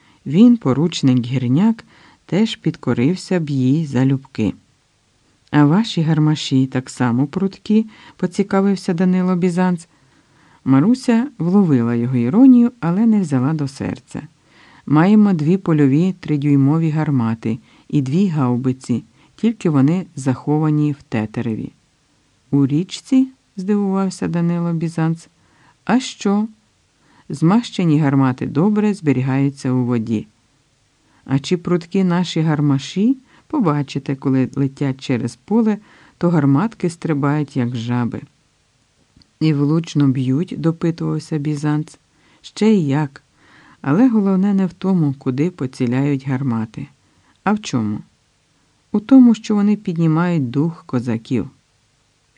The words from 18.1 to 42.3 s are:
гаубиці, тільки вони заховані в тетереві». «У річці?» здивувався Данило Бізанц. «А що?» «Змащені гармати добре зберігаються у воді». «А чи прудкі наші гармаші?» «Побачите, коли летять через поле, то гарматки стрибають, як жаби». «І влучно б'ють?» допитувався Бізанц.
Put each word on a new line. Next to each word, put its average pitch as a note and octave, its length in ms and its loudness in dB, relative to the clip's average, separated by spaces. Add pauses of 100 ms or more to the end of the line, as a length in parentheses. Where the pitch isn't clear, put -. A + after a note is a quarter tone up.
гаубиці, B2+ 760 -2 (320)
тільки A3 340 -2
вони D#3 360 2 (100)
заховані D3 760 -2
в C#3 180 -10
тетереві». G#2+ 600 -6 (800)
«У C#3+ 140 2
річці?» F#3 600 0 (300)
здивувався F#3+ 720 -2
Данило E3+ 460 -2
Бізанц. E3 540 -2 (580)
«А A#3 140 2
що?» G#3 480 -2 (840)
«Змащені E3+ 720 0
гармати C#3 480 0
добре G#3 460 0
зберігаються C#3 800 -2
у B2+ 140 0
воді». A2+ 420 -4 (960)
«А C3+ 140 -2
чи F3 180 -4
прудкі F3 460 -4
наші F3 380 -2
гармаші?» D#3 760 0 (300)
«Побачите, D3 680 -4
коли C3 400 -2
летять C3+ 460 -4
через A#2+ 340 -4
поле, G#3+ 420 -2 (400)
то F3 120 0
гарматки D3+ 600 0
стрибають, D3 680 -4
як B2 180 -4
жаби». A#2+ 460 -4 (1160)
«І D#3 140 0
влучно D3 540 0
б'ють?» C3 500 -2
допитувався D#3+ 800 -4
Бізанц. D3+ 600 -4 (440)